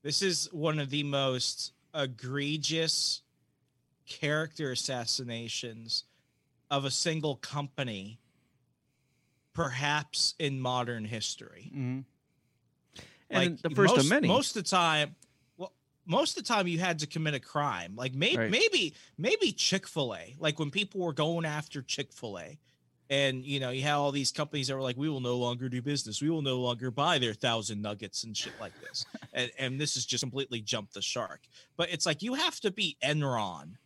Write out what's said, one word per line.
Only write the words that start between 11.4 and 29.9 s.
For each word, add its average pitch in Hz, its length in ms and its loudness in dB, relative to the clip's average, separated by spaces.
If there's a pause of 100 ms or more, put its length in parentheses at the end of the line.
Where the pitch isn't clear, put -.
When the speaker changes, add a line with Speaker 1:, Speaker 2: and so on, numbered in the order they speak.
Speaker 2:
Mm-hmm. 131 260 -2 (1300)
Speaker 3:
And 180 220 4
Speaker 1:
Like, - 100 -8
Speaker 3:
the 165 80 0
first - 220 8
of - 60 8
Speaker 1:
most, 139 120 6
Speaker 3:
many. 269 180 6
Speaker 1:
most 247 280 4
of 190 80 -2
the - 40 -2
time, 156 460 4 (420)
well, 180 160 -12 (340)
most 254 300 4
of 220 80 -6
the - 40 -6
time 208 200 4
you 165 100 0
had 175 220 2
to 151 60 -2
commit 156 280 -2
a 131 60 -2
crime. 101 560 -2
Like, 127 180 -4
may-, 196 220 2
Speaker 3:
Right. 113 140 2
Speaker 1:
maybe, 269 440 2 (220)
maybe 277 360 2
Chick-fil-A, 127 840 -2
like, 156 200 0
when 147 120 -2
people 202 300 -4
were 170 120 0
going 165 320 0
after 151 380 -4
Chick-fil-A, 107 760 -8 (520)
and, 135 340 2
you 143 160 -2
know, 127 100 -2
you 131 120 -4
had 147 120 2
all 143 180 2
these 139 200 0
companies 147 360 -2
that 139 60 -2
were 135 80 -4
like, 123 140 -2
"We 147 140 0
will 135 100 -2
no 123 160 0
longer 123 320 0
do 123 140 -2
business. 135 400 -2
We 151 80 2
will 165 100 0
no 131 200 0
longer 123 300 0
buy 147 280 4
their 117 160 2
thousand 110 480 0
nuggets," 104 420 -6
and 113 120 -10
shit - 220 -4
like 98 220 -10
this. - 300 -8
Speaker 3:
<laughs> - 240 -14
Speaker 1:
And, 123 240 0
and 131 220 -2
this 151 140 0